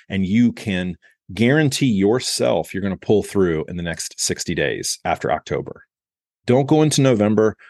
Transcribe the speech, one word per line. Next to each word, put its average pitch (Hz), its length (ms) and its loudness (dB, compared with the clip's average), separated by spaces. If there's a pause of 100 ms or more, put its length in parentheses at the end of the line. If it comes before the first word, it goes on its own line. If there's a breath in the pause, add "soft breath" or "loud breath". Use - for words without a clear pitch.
and 95 160 -2
you 113 280 2
can 90 420 -6 (380 soft breath)
guarantee 135 540 2
yourself 107 840 0
you're 95 100 -8
gonna 95 120 -4
pull 101 260 2
through 85 460 0
in 87 80 -10
the 87 80 -8
next - 340 -8
sixty - 380 -4
days 71 480 -4
after 80 280 -2
October. 69 520 -6 (600)
Don't 131 220 2
go 156 160 4
into 147 180 2
November 107 560 4 (120)